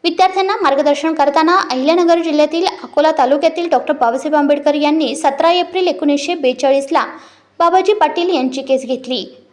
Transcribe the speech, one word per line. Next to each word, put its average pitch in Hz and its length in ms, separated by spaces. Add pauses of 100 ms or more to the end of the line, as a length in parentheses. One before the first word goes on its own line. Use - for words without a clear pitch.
विद्यार्थ्यांना 370 580
मार्गदर्शन 294 520
करताना 320 440 (140)
अहिल्यानगर 330 500
जिल्ह्यातील 311 440 (180)
अकोला 311 280
तालुक्यातील 311 580
डॉक्टर 302 240
बाबासाहेब 262 420
आंबेडकर 285 380
यांनी 294 420
सतरा 311 360
एप्रिल 359 360
एकोणीसशे 294 480
बेचाळीसला 277 720 (540)
बाबाजी 370 340
पाटील 339 420
यांची 262 260
केस 262 240
घेतली. 240 400 (280)